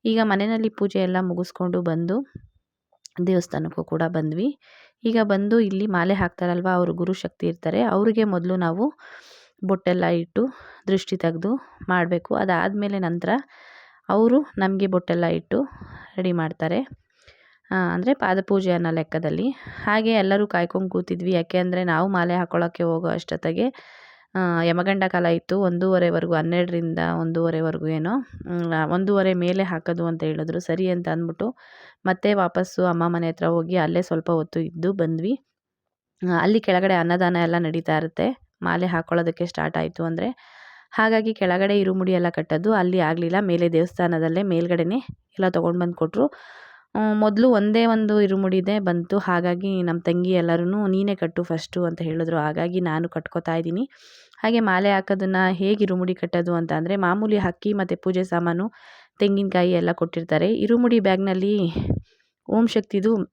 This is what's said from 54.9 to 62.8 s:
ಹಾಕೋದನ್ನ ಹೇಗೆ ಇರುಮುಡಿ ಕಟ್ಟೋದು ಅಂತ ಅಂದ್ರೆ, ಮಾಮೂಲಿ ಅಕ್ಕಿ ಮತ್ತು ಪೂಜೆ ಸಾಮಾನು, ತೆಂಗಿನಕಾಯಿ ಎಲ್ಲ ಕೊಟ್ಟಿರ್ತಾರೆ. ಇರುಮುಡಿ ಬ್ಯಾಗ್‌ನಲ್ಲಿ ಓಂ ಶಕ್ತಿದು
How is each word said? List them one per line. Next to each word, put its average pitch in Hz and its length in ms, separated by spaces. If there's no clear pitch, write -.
ಹಾಕೋದನ್ನ 190 440
ಹೇಗೆ 196 320
ಇರುಮುಡಿ 180 320
ಕಟ್ಟೋದು 175 380
ಅಂತ 165 180
ಅಂದ್ರೆ, 165 240
ಮಾಮೂಲಿ 202 420
ಅಕ್ಕಿ 190 360
ಮತ್ತು 185 280
ಪೂಜೆ 185 220
ಸಾಮಾನು, 175 420
ತೆಂಗಿನಕಾಯಿ 196 520
ಎಲ್ಲ 170 200
ಕೊಟ್ಟಿರ್ತಾರೆ. 170 640
ಇರುಮುಡಿ 233 440
ಬ್ಯಾಗ್‌ನಲ್ಲಿ 190 540
ಓಂ 226 200
ಶಕ್ತಿದು 208 440